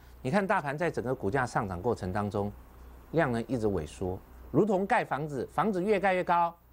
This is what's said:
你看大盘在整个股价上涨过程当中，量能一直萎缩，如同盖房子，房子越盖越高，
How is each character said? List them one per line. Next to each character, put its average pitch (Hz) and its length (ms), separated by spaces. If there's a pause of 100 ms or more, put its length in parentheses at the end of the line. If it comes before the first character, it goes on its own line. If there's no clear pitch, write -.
(220)
你 127 100
看 196 140
大 190 140
盘 143 160
在 165 140
整 - 160
个 127 80
股 104 160
价 127 160
上 117 240
涨 87 100
过 113 140
程 95 180
当 101 160
中， 101 240 (600)
量 151 200
能 113 160
一 123 120
直 110 80
萎 90 180
缩， 92 320 (320)
如 165 160
同 196 180
盖 202 220
房 143 220
子， 135 260
房 185 180
子 180 120
越 202 160
盖 185 160
越 180 80
高， 170 280 (220)